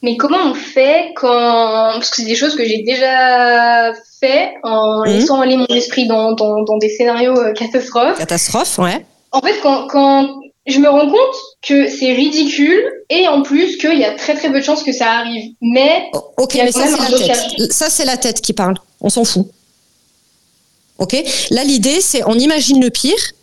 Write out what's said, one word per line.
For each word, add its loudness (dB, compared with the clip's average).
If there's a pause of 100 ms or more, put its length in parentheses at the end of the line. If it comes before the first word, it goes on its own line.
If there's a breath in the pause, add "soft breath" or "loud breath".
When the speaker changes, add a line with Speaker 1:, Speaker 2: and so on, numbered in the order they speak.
Speaker 1:
Mais -2
comment 0
on -4
fait 0
quand, 2
parce -6
que -4
c'est -4
des -2
choses -2
que -2
j'ai -2
déjà 2 (280)
fait 0 (100)
en 0
Speaker 2:
Mhm. -
Speaker 1:
laissant 2
aller 2
mon 0
esprit -2
dans, 0
dans, -2
dans -2
des 0
scénarios, 0
euh, 0
catastrophes. -2
Speaker 2:
Catastrophe, -2
ouais. -2 (280)
Speaker 1:
En 0
fait, 0
quand, 0
quand 2 (260)
je 0
me 6
rends 4
compte 2 (280)
que 2
c'est -2
ridicule 2 (260)
et 2
en 2
plus 0
qu'il 0
y 2
a -2
très, -4
très -4
peu 2
de -6
chances -2
que -4
ça 0
arrive. -4
Mais 2 (100)
Speaker 2:
O-, -4
ok, -4
Speaker 1:
il -2
y 2
a 2
Speaker 2:
mais 2
Speaker 1:
quand -2
Speaker 2:
ça, 0
Speaker 1:
même 2
Speaker 2:
c'est -2
Speaker 1:
un -2
Speaker 2:
la 2
Speaker 1:
blocage. -2
Speaker 2:
tête. -2
Ça, -2
c'est -2
la -2
tête -4
qui -6
parle. -2 (260)
On 0
s'en 0
fout. -2 (1500)
Ok ? -4 (340 loud breath)
Là, 0
l'idée, 0
c'est -2
on 2
imagine 2
le 4
pire -2 (260)